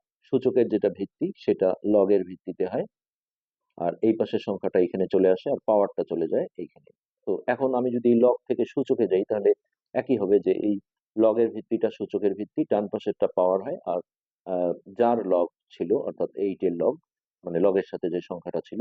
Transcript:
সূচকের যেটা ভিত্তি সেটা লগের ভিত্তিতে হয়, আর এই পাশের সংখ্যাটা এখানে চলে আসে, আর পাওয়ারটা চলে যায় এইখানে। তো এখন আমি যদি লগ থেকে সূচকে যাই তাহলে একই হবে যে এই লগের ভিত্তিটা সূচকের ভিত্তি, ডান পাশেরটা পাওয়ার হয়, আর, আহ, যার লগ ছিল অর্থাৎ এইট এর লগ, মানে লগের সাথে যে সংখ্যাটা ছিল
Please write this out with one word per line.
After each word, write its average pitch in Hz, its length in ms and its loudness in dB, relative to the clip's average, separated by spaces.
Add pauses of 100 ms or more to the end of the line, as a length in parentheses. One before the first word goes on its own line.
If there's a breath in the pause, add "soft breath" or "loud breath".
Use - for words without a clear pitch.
(340)
সূচকের 123 400 0
যেটা 101 160 2
ভিত্তি 98 380 -8 (100)
সেটা 95 320 0 (160)
লগের 101 380 4
ভিত্তিতে 90 480 -8
হয়, 147 140 -4 (920)
আর 85 140 -4 (100)
এই 113 180 2
পাশের - 280 -2
সংখ্যাটা 98 320 -2
এখানে 92 340 0
চলে 92 220 4
আসে, - 140 -8
আর 131 160 -2
পাওয়ারটা 101 380 2
চলে 82 240 -4
যায় 120 200 -2 (100)
এইখানে। - 340 -16 (360)
তো 104 40 -2 (160)
এখন 127 280 -2
আমি 123 160 0
যদি 120 240 2
লগ 120 200 4 (120)
থেকে 120 180 0
সূচকে 120 420 -2
যাই 95 220 2
তাহলে 104 220 2 (420)
একই 127 240 0
হবে 98 220 2
যে 92 140 0 (140)
এই 104 80 0 (400)
লগের 110 400 4
ভিত্তিটা 110 420 -2
সূচকের 98 380 -2
ভিত্তি, 104 340 -6
ডান 104 180 0
পাশেরটা 101 480 -2
পাওয়ার 92 260 2
হয়, 123 240 -8
আর, 90 140 -2 (480)
আহ, 90 260 -2 (260)
যার 117 280 2
লগ 87 200 2 (220)
ছিল - 220 -4 (160)
অর্থাৎ 87 280 -4
এইট 98 280 -4
এর 90 200 0
লগ, 117 100 2 (500)
মানে 87 160 -4
লগের 95 320 2
সাথে 92 180 -6
যে 87 120 -4
সংখ্যাটা - 440 -10
ছিল 104 160 -10